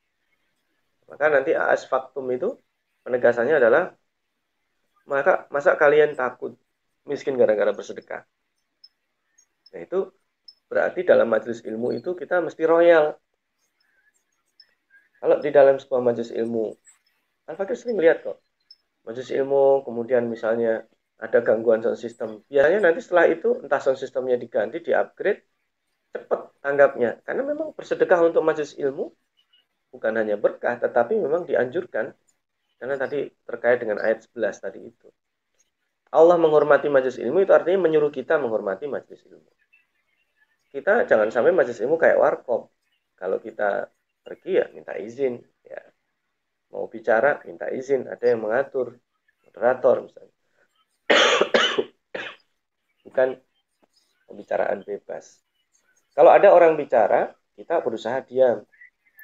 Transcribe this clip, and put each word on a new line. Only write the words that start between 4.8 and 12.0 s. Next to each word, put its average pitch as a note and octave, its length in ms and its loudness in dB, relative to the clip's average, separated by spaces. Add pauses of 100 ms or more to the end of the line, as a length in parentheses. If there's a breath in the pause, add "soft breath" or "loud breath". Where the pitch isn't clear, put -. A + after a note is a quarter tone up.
maka C#3+ 400 -2
masa C#3+ 260 0
kalian D3 400 4
takut B2+ 400 -8 (480)
miskin C#3 320 -6
gara-gara G#2 380 2
bersedekah? G2+ 480 -14 (1500)
Nah, - 80 -14
itu F#3 260 -8 (640)
berarti E3+ 340 -4
dalam A#2 240 4
majelis A2+ 380 -4
ilmu A2+ 260 -6
itu F3 240 -8